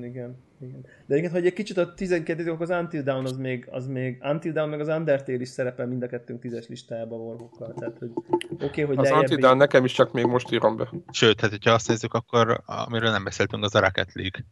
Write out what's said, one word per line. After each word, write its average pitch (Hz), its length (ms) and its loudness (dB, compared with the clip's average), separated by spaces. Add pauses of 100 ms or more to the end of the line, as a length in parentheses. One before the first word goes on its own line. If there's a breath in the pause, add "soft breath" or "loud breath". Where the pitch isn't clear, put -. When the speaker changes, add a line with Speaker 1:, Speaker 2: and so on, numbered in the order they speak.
Speaker 1:
igen, 123 320 -12 (260)
igen. 131 240 -16 (200 soft breath)
De 139 120 2
igen, 165 140 0
hogy 175 140 0
egy 175 80 2
kicsit 202 240 -6
a 175 160 0
tizenkettő, 170 580 -2
akkor 165 200 -4
az 175 100 0
Until 156 220 -6
Dawn 131 220 -2
az 131 120 -6
még, 127 340 -6
az 127 160 -8
még, 127 360 -6
Until 156 280 -2
Dawn 151 180 -2
meg 151 100 -6
az 147 80 -6
Undertale 139 520 0
is 127 100 -8
szerepel 123 380 -6
mind 123 160 -6
a 123 40 -6
kettőnk 120 340 -10
tízes 117 260 -10
listájába 117 480 -10
Warhawkkal, 117 580 -14
tehát 117 260 -10
hogy 120 120 -10 (500)
oké, 139 200 -4
hogy 143 160 0
Speaker 2:
Az 135 60 4
Speaker 1:
lejjebb 139 180 6
Speaker 2:
Until 139 160 2
Dawn 131 160 8
Speaker 1:
így 131 60 4
Speaker 2:
nekem 135 260 6
is 123 60 2
csak 123 200 4
még 117 140 0
most 123 260 0
írom 113 260 2
be. 107 120 -6 (220)
Speaker 3:
Sőt, 113 300 4
hát 107 80 2
hogyha 107 220 2
azt 113 160 4
nézzük, 113 260 -2
akkor 117 520 2
amiről 117 460 -2
nem 98 120 0
beszéltünk, 104 400 -2
az 101 120 0
a 107 40 6
Rocket 95 340 2
League 95 380 -8